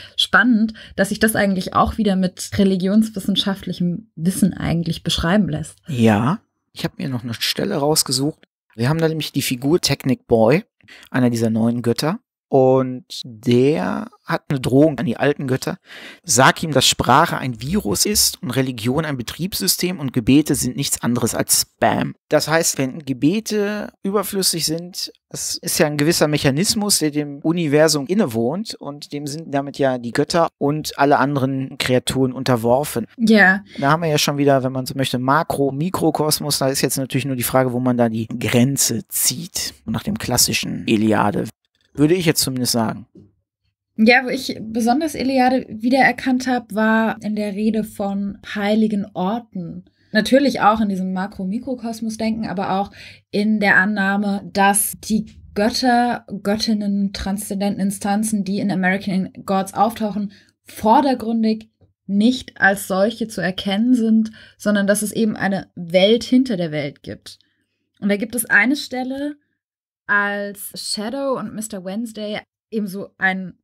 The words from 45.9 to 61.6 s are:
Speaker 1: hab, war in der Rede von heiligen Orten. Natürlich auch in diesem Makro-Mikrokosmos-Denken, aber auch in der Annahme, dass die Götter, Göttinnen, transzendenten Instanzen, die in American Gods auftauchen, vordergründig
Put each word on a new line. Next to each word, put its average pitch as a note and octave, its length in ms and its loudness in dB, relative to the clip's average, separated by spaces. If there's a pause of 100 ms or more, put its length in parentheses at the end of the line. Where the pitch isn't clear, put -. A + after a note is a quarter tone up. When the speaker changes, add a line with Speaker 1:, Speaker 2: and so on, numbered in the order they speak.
Speaker 1:
hab, B3 260 -4
war A3 480 2
in G#3 140 -6
der G#3 200 -4
Rede G#3+ 280 0
von G3+ 560 -6 (160)
heiligen G#3 500 0 (100)
Orten. F3+ 720 -6 (260)
Natürlich A#3+ 480 4
auch G#3+ 200 2
in G#3 80 0
diesem F#3 240 -4
Makro-Mikrokosmos-Denken, A3 1300 -6
aber F#3+ 320 -2
auch G3+ 140 -4 (400)
in G#3+ 260 2
der G3 180 4
Annahme, G3 760 0
dass G3 480 2
die - 420 -4 (120)
Götter, A#3+ 720 2 (200)
Göttinnen, G3+ 680 0
transzendenten G3 720 -4
Instanzen, G3+ 640 -2
die G3 160 -4
in G3 100 -2
American F#3 640 -2 (120)
Gods F#3+ 300 -2
auftauchen, G#3 560 -2 (320)
vordergründig A3+ 1080 0 (380)